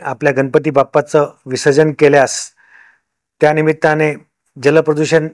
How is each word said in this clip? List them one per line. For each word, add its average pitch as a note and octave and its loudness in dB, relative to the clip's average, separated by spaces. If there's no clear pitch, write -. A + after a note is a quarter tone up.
आपल्या C#3+ -4
गणपती C#3 -2
बाप्पाचं C#3+ 0
विसर्जन C#3+ 0
केल्यास C#3 0
त्यानिमित्ताने D#3 0
जलप्रदूषण D#3 0